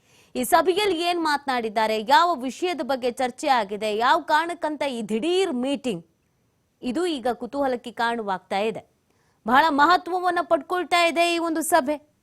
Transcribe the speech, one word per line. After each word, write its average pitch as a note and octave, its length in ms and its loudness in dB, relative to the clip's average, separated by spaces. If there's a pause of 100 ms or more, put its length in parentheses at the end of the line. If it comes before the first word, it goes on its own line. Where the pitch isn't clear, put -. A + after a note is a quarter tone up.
(360)
ಈ B3 80 -2
ಸಭೆಯಲ್ಲಿ F4 580 2
ಏನ್ F4 220 -2
ಮಾತನಾಡಿದ್ದಾರೆ, A3+ 800 -2
ಯಾವ D#4 340 4
ವಿಷಯದ C4+ 460 -6
ಬಗ್ಗೆ B3+ 300 -4
ಚರ್ಚೆ B3+ 360 -4
ಆಗಿದೆ, G#3+ 480 0
ಯಾವ C4+ 260 2
ಕಾರಣಕ್ಕಂತ D#4 640 -2
ಈ B3 180 -4
ದಿಢೀರ್ D#4+ 520 0
ಮೀಟಿಂಗ್, B3 520 -4 (760)
ಇದು B3+ 240 -4
ಈಗ C4+ 280 -4
ಕುತೂಹಲಕ್ಕೆ B3+ 580 -4
ಕಾರಣವಾಗ್ತಾ A3 680 -4
ಇದೆ. G#3 280 -4 (600)
ಬಹಳ C4 220 6
ಮಹತ್ವವನ್ನ F4 720 2
ಪಡ್ಕೊಳ್ತಾ F4 640 0
ಇದೆ E4+ 300 2
ಈ - 20 0
ಒಂದು E4 240 -2
ಸಭೆ. D4+ 480 0 (140)